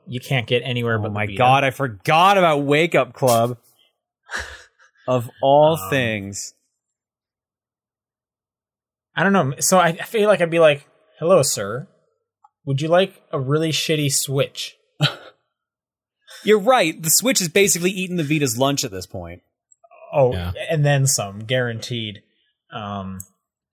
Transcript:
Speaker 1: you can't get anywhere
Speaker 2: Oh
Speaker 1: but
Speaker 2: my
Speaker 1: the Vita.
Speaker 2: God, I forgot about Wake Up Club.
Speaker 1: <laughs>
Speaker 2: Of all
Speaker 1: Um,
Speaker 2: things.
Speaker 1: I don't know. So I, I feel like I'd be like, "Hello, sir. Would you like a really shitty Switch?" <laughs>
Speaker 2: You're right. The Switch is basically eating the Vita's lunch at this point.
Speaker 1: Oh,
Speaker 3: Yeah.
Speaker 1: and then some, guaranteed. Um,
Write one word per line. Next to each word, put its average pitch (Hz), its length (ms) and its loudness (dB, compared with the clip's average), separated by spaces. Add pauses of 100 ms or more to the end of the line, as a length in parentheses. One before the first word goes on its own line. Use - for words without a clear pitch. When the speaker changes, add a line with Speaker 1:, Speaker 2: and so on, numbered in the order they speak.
Speaker 1:
you 123 140 -10
can't 123 260 -4
get 123 180 0
anywhere 120 340 -2
Speaker 2:
Oh 107 40 -4
Speaker 1:
but 107 100 -6
Speaker 2:
my 104 140 -4
Speaker 1:
the 104 80 -8
Vita. 98 40 -12
Speaker 2:
God, 131 260 4
I 135 60 0
forgot 160 680 2
about 156 240 2
Wake 147 320 2
Up 139 180 0
Club. 120 460 2 (760)
Speaker 1:
<laughs> - 720 -16
Speaker 2:
Of 123 220 -2 (140)
all 151 340 4
Speaker 1:
Um, - 140 -8
Speaker 2:
things. 107 640 -4 (2500)
Speaker 1:
I 156 60 -2
don't 196 100 2
know. 143 280 2
So - 180 2
I, 170 100 4
I 170 40 -2 (120)
feel 208 240 0
like 190 120 4
I'd 170 100 0
be 170 80 0
like, 151 280 4 (320)
"Hello, 165 240 4
sir. 120 440 -4 (800)
Would 135 140 -2
you 160 80 -4
like 185 340 2 (100)
a 160 80 -4
really 156 300 -2
shitty 151 420 -2
Switch?" - 640 -4 (240)
<laughs> - 1400 -10
Speaker 2:
You're 214 140 6
right. 196 420 2
The 160 100 -4
Switch 240 300 0
is 180 80 -2
basically 175 420 2
eating 185 260 -4
the 160 80 -2
Vita's 139 340 0
lunch 139 260 0
at 117 60 -8
this 92 160 -12
point. 85 360 -14 (680)
Speaker 1:
Oh, 135 200 2
Speaker 3:
Yeah. 90 200 -6 (180)
Speaker 1:
and 156 140 0
then 139 220 2
some, 101 340 -4
guaranteed. 113 800 -6 (500)
Um, 101 460 -10 (540)